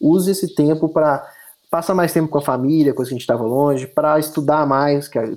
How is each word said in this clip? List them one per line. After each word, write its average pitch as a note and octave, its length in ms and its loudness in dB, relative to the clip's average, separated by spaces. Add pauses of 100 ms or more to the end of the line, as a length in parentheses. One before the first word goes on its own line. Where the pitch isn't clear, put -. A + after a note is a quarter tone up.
use F3+ 300 2
esse F#3+ 240 -4
tempo D#3 340 0
pra D3+ 380 0 (440)
passar E3+ 240 -2
mais F3 180 0
tempo D#3+ 160 0
com D3 100 -2
a C#3+ 40 0
família, C#3+ 520 2
coisa B2 160 -4
que C3+ 40 -4
a C#3 40 -6
gente C3+ 80 -10
tava A#2 180 0
longe, C3 420 0
pra D3+ 320 0
estudar D3+ 480 0
mais, C#3+ 420 0
que A2 280 -4